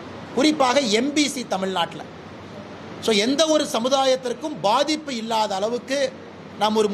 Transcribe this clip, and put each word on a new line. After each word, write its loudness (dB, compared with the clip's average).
குறிப்பாக 4
எம் 0
பி 4
சி -6
தமிழ்நாட்டுல, -2
so 4
எந்த 2
ஒரு 4
சமுதாயத்திற்கும் 0
பாதிப்பு 2
இல்லாத 0
அளவுக்கு -2
நாம் 4
ஒரு 4